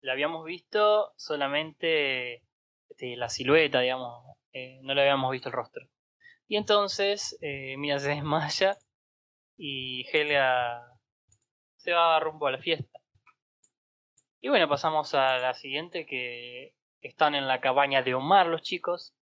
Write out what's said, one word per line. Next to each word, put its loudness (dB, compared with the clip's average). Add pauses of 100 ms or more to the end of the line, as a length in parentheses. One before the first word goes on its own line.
La -4
habíamos -2
visto 2
solamente, -2 (480)
este, -10
la -4
silueta, 2
digamos, -4 (300)
eh, -14
no -6
le 2
habíamos 4
visto -6
el -6
rostro. -8 (580)
Y -2
entonces, 0
eh, -8
Miriam -2
se -2
<laughs> 0
desmaya 0 (800)
y -8
Helga 2 (920)
se -6
va 4
rumbo -4
a 0
la -6
fiesta. -6 (1400)
Y -6
bueno, 4
pasamos 0
a 4
la -2
siguiente, -8
que -12 (260)
están 0
en -2
la 0
cabaña 2
de 0
Omar 4
los -2
chicos -8